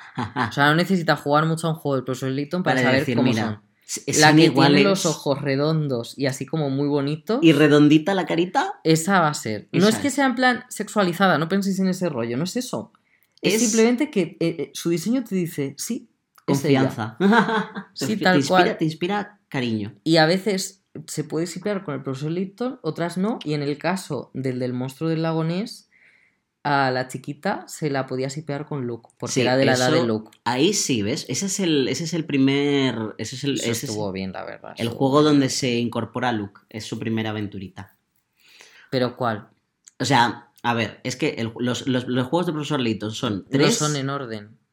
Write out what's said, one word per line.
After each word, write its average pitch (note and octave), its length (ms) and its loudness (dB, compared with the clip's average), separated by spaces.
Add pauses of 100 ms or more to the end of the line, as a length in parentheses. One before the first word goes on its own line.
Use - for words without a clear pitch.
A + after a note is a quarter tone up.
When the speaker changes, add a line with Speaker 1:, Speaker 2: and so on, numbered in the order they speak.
(160)
Speaker 1:
<laughs> A#2 320 -4
Speaker 2:
O A2 40 -10
sea, C#3+ 180 2
no D3+ 40 4
necesitas E3 460 0
jugar D3 260 2
mucho D#3+ 220 -2
a - 20 0
un D#3 60 -4
juego C#3+ 200 -2
del B2+ 80 -4
profesor C3 260 -6
Layton C#3+ 340 -4
para B2+ 120 2
Speaker 1:
Para B2+ 120 2
Speaker 2:
saber C3 120 4
Speaker 1:
decir, B2+ 160 0
Speaker 2:
cómo B2 140 2
Speaker 1:
"Mira, A2 140 0
Speaker 2:
son. G#2+ 160 -6 (260)
Speaker 1:
s-, - 340 -2
Speaker 2:
La D3+ 80 10
Speaker 1:
son D#3 100 8
Speaker 2:
que D#3+ 60 10
Speaker 1:
iguales". C#3 280 6
Speaker 2:
tiene C#3+ 160 6
los F#3+ 180 0
ojos D3 360 -2
redondos C#3 760 -2
y C#3 80 -2
así C3 200 -4
como D3 240 -4
muy C#3 180 0
bonitos, D3 540 -2
Speaker 1:
Y D#3+ 100 10
redondita D3 600 6
la F3+ 120 0
carita. F#3 580 -2
Speaker 2:
esa D#3+ 360 4
va D#3 80 2
a D3 60 -2
ser. G#2+ 380 -8
No E3 80 2
es G#3+ 140 4
Speaker 1:
Esa - 80 -6
Speaker 2:
que C#4+ 60 -2
Speaker 1:
es. C4+ 60 -4
Speaker 2:
sea C#4 120 2
en B3+ 80 0
plan B3+ 360 0
sexualizada, F#3+ 680 0
no E3 100 -2
penséis G3 300 0
en F#3+ 100 0
ese F#3 200 -2
rollo, A#2+ 280 -2
no D3+ 80 -2
es F#3 120 -6
eso. G3+ 360 -6 (500)
Es F3+ 120 2
Speaker 1:
Es A3+ 80 2
Speaker 2:
simplemente A#3 480 2
que, F#3+ 120 0 (180)
eh, E3 180 0
eh, C#3 140 -6
su - 180 -6
diseño G3 340 0
te F#3+ 100 -6
dice, D3+ 420 -4
"Sí, - 320 -8 (380)
es C#3 180 2
ella". C3+ 240 4
Speaker 1:
Confianza. A2+ 300 -8
<laughs> A3 800 2
Te C#3 80 -4
Speaker 2:
Sí, G#3+ 100 -2
Speaker 1:
fi-, - 80 -2
Speaker 2:
tal F#3 100 4
Speaker 1:
te D3+ 60 4
inspira, F3+ 240 4
Speaker 2:
cual. - 140 0
Speaker 1:
te E3+ 80 -2
inspira G3 600 -4
cariño. A2+ 540 -4
Speaker 2:
Y D#3+ 140 2
a D#3 100 6
veces F#3+ 540 -2 (260)
se - 180 -6
puede D3+ 220 -4
sipear F#3+ 380 -6
con D3 100 -6
el C3+ 80 -8
profesor C#3 280 -6
Layton, F#3+ 520 -6
otras E3 360 -4
no, G#3+ 260 -2
y D3+ 100 -4
en D3 80 -2
el C#3 160 -4
caso E3 540 -6
del, C3 280 -4
del B2+ 120 -4
monstruo C3 380 -6
del D#3+ 120 -2
lago D#3+ 220 -2
Ness, F3+ 460 -6 (720)
a C#3 300 2
la B2+ 160 -4
chiquita - 600 -8
se D#3 220 -6
la C3+ 160 -2
podía C3 240 -4
sipear D3 340 -8
con C#3 220 -6
Luke, A#2 320 -10
porque A#2+ 160 -6
Speaker 1:
Sí, C3 80 2
Speaker 2:
era B2 140 2
de C3+ 100 4
la C3 80 4
edad B2+ 160 2
de B2 80 4
Speaker 1:
eso, B2 80 2
Speaker 2:
Luke. A2 240 -4 (140)
Speaker 1:
ahí C3+ 280 2
sí, C3 300 -2
¿ves? A2+ 260 -4
Ese - 180 -4
es F#3+ 140 -4
el, D3+ 280 0
ese C3+ 160 -4
es E3 100 -6
el E3 100 -4
primer, C3+ 960 0
ese A2 180 -8
es B2+ 80 -8
el, C#3 100 -2
Speaker 2:
Eso - 100 -4
Speaker 1:
ese A#2 80 0
es A2+ 180 -4
Speaker 2:
estuvo G#2 220 -4
bien, F#2+ 200 -6
la F#2 120 -10
verdad, - 340 -16
Speaker 1:
el A#2 80 -2
Speaker 2:
estuvo A2+ 120 -6
Speaker 1:
juego C3+ 220 4
Speaker 2:
bien. D3+ 40 6 (100)
Speaker 1:
donde C3+ 160 4
se B2+ 280 -2
incorpora A#2+ 540 -4
Luke, G#2 280 -6 (100)
es A2 140 -12
su A2+ 140 -10
primera A2 320 -4
aventurita. G2+ 680 -10 (920)
Speaker 2:
¿Pero B2 260 -2
cuál? A2+ 320 -4 (500)
Speaker 1:
O B2+ 60 -4
sea, A#2+ 460 4 (120)
a A#2+ 120 -2
ver, A2+ 300 -4
es B2+ 120 -6
que D3+ 220 -2
el, A2+ 200 -4
los, B2 300 -4
los, B2 180 0
los B2 220 0
juegos E3+ 180 0
de E3+ 60 -2
profesor D3 280 -2
Layton A2 300 -2
son A2 340 -4
Speaker 2:
No - 60 -20
Speaker 1:
tres. C#3+ 240 4
Speaker 2:
son D3 220 0
en C3+ 140 -4
orden. A2+ 480 -10 (140)